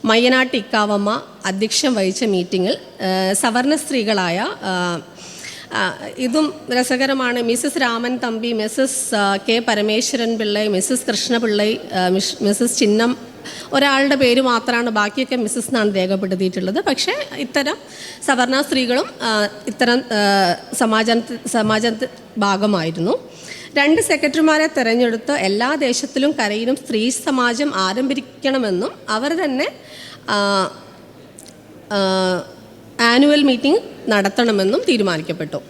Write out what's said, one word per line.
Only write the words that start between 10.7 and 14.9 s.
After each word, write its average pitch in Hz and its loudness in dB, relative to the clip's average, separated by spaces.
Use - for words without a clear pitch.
കൃഷ്ണപിള്ളൈ, 214 0
ആ, 180 2
മിസ്-, 190 0
മിസസ് 220 0
ചിന്നം, 226 4
ഒരാളുടെ 277 4
പേര് 254 4
മാത്രമാണ്, 233 0
ബാക്കിയൊക്കെ 214 0